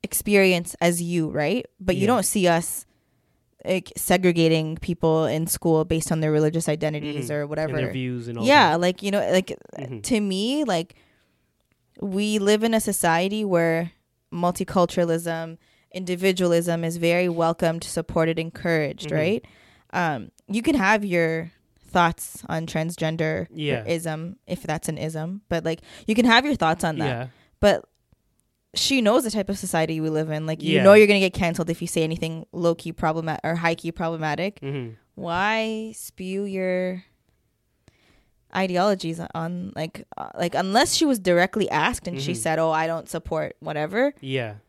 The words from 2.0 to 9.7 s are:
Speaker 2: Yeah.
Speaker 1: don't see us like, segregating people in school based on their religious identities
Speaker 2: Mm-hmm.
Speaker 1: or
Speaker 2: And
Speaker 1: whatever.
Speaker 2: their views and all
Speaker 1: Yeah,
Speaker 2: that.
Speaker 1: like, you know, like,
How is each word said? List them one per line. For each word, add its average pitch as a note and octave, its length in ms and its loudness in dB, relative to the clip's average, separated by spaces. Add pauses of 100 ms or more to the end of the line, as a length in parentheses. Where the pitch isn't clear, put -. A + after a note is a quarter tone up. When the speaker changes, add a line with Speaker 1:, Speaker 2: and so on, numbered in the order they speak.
Speaker 2:
Yeah. G3 60 2
Speaker 1:
don't A3+ 180 2
see F#3 220 2
us E3+ 380 0 (800)
like, F#3 320 -4
segregating E3 800 2
people D#3+ 480 0
in C#3 220 0
school D#3+ 380 2
based D#3+ 260 -2
on D#3+ 100 0
their D#3 100 0
religious D#3 380 2
identities D3+ 560 -4
Speaker 2:
Mm-hmm. D3+ 80 -6
Speaker 1:
or D3 80 -4
Speaker 2:
And D3 80 -8
Speaker 1:
whatever. D3+ 280 -4
Speaker 2:
their B2+ 140 -4
views B2 360 -6
and A#2 120 -8
all - 60 -2
Speaker 1:
Yeah, B3 260 8
Speaker 2:
that. E3+ 80 2
Speaker 1:
like, F#3 240 0
you G3 80 -2
know, G3+ 80 0 (120)
like, F#3 260 0 (200)